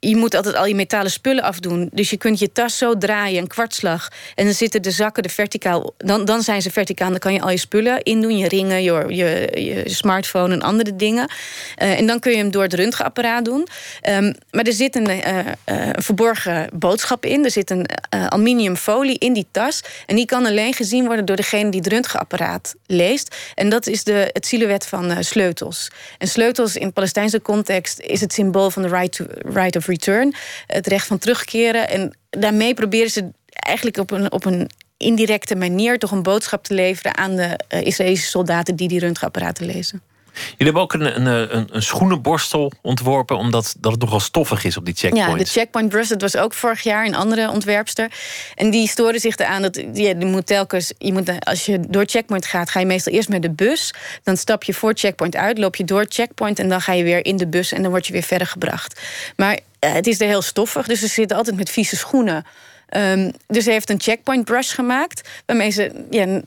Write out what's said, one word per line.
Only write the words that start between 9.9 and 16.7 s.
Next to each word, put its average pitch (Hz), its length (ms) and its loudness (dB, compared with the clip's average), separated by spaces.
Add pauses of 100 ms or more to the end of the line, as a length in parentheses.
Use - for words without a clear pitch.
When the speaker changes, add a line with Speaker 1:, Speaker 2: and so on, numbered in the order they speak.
Speaker 1:
en 165 80 -2
andere 208 340 0
dingen. 226 340 0 (460)
Eh, 196 220 2
en 226 80 4
dan 233 140 2
kun 247 120 2
je 233 60 4
hem 202 120 0
door 196 120 0
het 185 120 0
röntgenapparaat 233 680 0
doen. 269 220 0 (340)
Ehm, 202 320 2 (180)
maar 226 140 0
er 240 80 2
zit 262 240 0
een, 220 100 2
eh, 190 320 -2
eh, 185 80 -2 (180)
een - 380 -2
verborgen 196 680 0